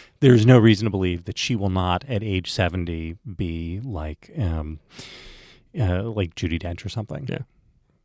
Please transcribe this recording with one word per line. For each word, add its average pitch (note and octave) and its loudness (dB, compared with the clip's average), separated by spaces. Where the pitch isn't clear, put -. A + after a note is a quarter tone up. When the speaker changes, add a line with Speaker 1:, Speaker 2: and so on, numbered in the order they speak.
Speaker 1:
There's B2 8
no B2+ 10
reason A2 6
to G#2 -2
believe F2+ -2
that - -10
she - -4
will G2 -2
not, F2+ 0
at A2 -4
age F#2+ -4
seventy, E2+ -4
be E2 -6
like, D#2 -10
um, D#2+ -4
uh, F#2 0
like G#2 -6
Judi E2 -4
Dench F2 -10
or G2 -10
something. A2+ -10
Speaker 2:
Yeah. - -8